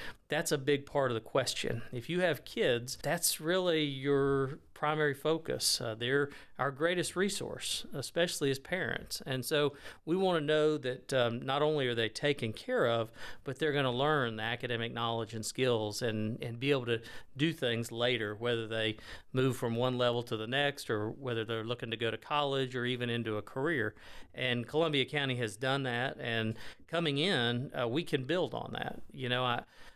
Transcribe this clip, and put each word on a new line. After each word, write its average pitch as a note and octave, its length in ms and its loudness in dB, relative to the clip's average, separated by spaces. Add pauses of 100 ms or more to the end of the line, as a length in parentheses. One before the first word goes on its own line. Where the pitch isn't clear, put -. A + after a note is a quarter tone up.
(280)
that's D#3 240 2
a D3 60 2
big C#3 260 2
part C3+ 260 2
of A#2 40 2
the A2 80 -2
question. - 580 0 (100)
If B2 200 -6
you F3 100 0
have E3 240 2
kids, B2+ 580 0
that's E3+ 380 0
really E3+ 420 4
your C#3 760 2 (160)
primary D3+ 400 2
focus. D#3 640 0
Uh, A2+ 180 -4
they're C#3 300 2 (300)
our C3+ 120 2
greatest E3 460 0
resource, - 800 -2
especially D#3 560 0
as C3 80 0
parents. - 640 -4
And C3 180 -2
so D3 300 2 (320)
we E3 120 2
wanna F#3 260 4
know D3+ 340 4
that, B2+ 380 -4
um, A#2+ 260 4
not C#3 220 0
only D3+ 240 2
are A#2+ 80 2
they A2+ 160 2
taken C#3 420 0
care A#3+ 340 0
of, A2+ 240 2 (320)
but C3 160 -8
they're D3+ 140 2
gonna C#3 180 2
learn B2+ 460 2
the A2 60 -4
academic A#2+ 500 -2
knowledge A#2 400 -2
and A2 140 -6
skills A#2 560 2
and, A2 400 0
and A#2+ 180 -6
be C#3 120 2
able C3 140 2
to A#2 140 2 (380)
do D#3+ 160 2
things A#2 360 -2
later, A2+ 440 0
whether A#2 320 0
they A2 320 0 (340)
move B2+ 240 2
from A#2 200 0
one B2 200 2
level A#2+ 280 2
to A#2+ 120 -4
the A2 100 -4
next C#3 440 -2
or G#2+ 200 0
whether A#2+ 320 -4
they're A2 220 -4
looking A#2 260 -6
to A2+ 60 -4
go A2+ 140 0
to A2+ 80 -6
college C3+ 580 0
or A#2+ 80 -2
even B2 240 -2
into A2+ 300 -2
a G#2 40 -4
career. C3 520 0 (400)
And A#2+ 320 0
Columbia D3+ 380 2
County C3+ 320 0
has A2 200 -2
done C3 280 0
that, B2 340 -2
and A2+ 360 0 (340)
coming E3 280 0
in, C3+ 540 2 (100)
uh, B2 60 0
we C3+ 160 0
can C#3+ 220 -2
build D3+ 300 0
on - 180 -6
that. - 280 -6 (120)
You B2+ 160 -6
know, B2 160 0
I, B2 180 0 (340)